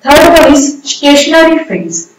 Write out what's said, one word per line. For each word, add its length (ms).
Third 320
one 220
is 280
stationary 800
phase. 540